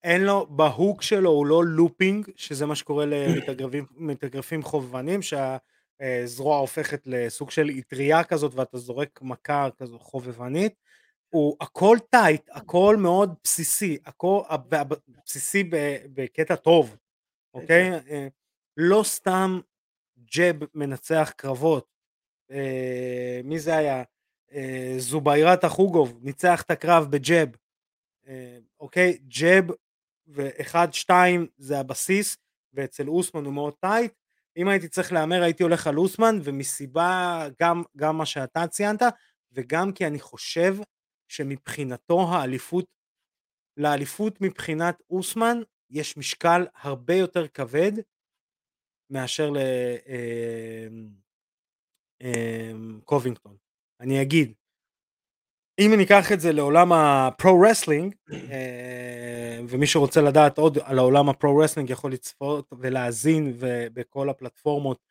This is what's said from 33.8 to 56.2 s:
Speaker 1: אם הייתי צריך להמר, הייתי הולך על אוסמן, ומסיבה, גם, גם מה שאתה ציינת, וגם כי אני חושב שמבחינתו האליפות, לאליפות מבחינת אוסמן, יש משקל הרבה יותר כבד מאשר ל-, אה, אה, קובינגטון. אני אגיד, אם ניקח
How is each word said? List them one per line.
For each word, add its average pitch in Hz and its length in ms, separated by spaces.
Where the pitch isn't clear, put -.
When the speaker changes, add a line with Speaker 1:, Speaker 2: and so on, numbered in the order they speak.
Speaker 1:
אם 180 100
הייתי 190 200
צריך 180 260
להמר, 170 300
הייתי 170 200
הולך 165 240
על 147 100
אוסמן, 208 460
ומסיבה, 160 1000
גם, 170 220
גם 156 200
מה 160 80
שאתה 151 420
ציינת, 208 340
וגם 147 400
כי 185 160
אני 147 120
חושב 170 560
שמבחינתו 139 1000
האליפות, 165 560
לאליפות 147 640
מבחינת 170 680
אוסמן, 226 520
יש 151 280
משקל 170 480
הרבה 139 400
יותר 180 320
כבד 143 440
מאשר 135 400
ל-, 143 80
אה, 117 800
אה, 113 500
קובינגטון. 120 520
אני 135 220
אגיד, 139 320
אם 214 180
ניקח 202 340